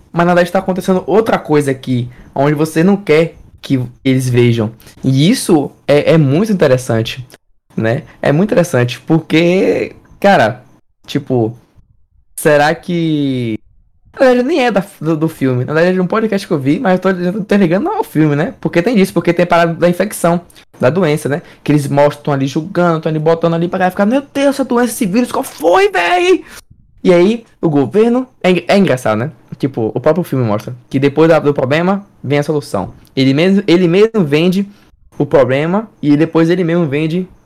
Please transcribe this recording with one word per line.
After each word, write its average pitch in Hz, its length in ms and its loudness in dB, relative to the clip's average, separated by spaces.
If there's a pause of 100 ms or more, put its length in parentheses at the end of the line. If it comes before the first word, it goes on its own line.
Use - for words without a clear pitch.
(120)
mas 170 140 0
na 175 80 2
verdade 175 180 2
tá 190 60 0
acontecendo 185 480 -2
outra 202 320 0
coisa 147 320 0
aqui, 123 380 -4 (260)
onde 143 200 0
você 160 280 -2
não 196 140 4
quer 160 400 0 (240)
que 135 200 -2 (240)
eles 131 240 0
vejam." 120 440 2 (300)
E 135 280 2
isso 175 420 0 (140)
é, 143 260 2
é 165 60 4
muito 160 340 2
interessante, 127 760 0 (500)
né? 113 280 -2 (160)
É 143 120 0
muito 185 180 0
interessante, 123 500 0
porque, 170 960 0 (240)
cara, 139 420 2 (440)
tipo, 123 500 -4 (800)
será 147 380 2
que, 143 840 -4 (600)
na 277 80 4
verdade 247 220 2
nem 302 160 0
é 247 60 0
da, 196 140 -2 (160)
do, 160 160 -2
do 156 120 -2
filme, 127 360 -2
na 135 80 -8
verdade 170 200 2
é - 20 0
de 185 60 -2
um 180 60 0
podcast 208 400 -2
que - 60 -4
eu 160 60 -2
vi, 139 200 0
mas 190 160 0
eu 180 40 -2
tô, 190 120 -2
eu 180 340 -4
tô 202 100 -2
ligando 196 340 2
ao 427 160 -4
filme, 147 320 0
né? 165 240 -4
Porque 170 220 -2
tem 240 140 0
disso, 196 160 2
porque 170 200 -2
tem 180 120 0
a - 20 -4
parada 170 280 0
da 156 140 0
infecção, 175 540 -2 (400)
da 123 80 4
doença, 156 380 -2
né? 147 140 -4 (200)
Que - 80 -4
eles 143 160 2
mostram, 143 380 0
tão 147 100 -2
ali 135 120 -2
julgando, 165 540 -2
tão 160 100 -4
ali 156 80 -4
botando 165 360 0
ali 170 140 -2
pra 185 100 -6
cá, 185 120 0
ficar, 202 140 -2
"Meu 247 160 0
Deus, 277 280 -2
essa 269 160 -2
doença, 240 280 -2
esse 233 140 -4
vírus, 233 240 -2
qual 269 140 -4
foi, 381 460 0
véi?" 359 540 0 (600)
E 185 80 4
aí, 196 320 2 (160)
o 175 80 0
governo, 220 580 0 (160)
é 180 80 2
en-, 180 180 0
é 196 80 2
engraçado, 123 420 0
né? 123 120 -4 (280)
Tipo, 120 360 -4
o 120 60 -2
próprio 160 240 2
filme 131 200 -2
mostra 110 300 -4 (160)
que 135 80 -2
depois 143 300 2
da, 160 100 6
do 143 160 0
problema, 170 500 -2 (180)
vem 143 160 -2
a 147 40 0
solução. 143 520 -6 (200)
Ele 135 180 2
mesmo, 190 340 2
ele 175 200 4
mesmo 202 380 2
vende 175 440 0 (480)
o 151 80 -2
problema 151 640 0 (120)
e 147 160 2
depois 165 340 0
ele 180 140 0
mesmo 170 220 0
vende 160 420 -4 (180)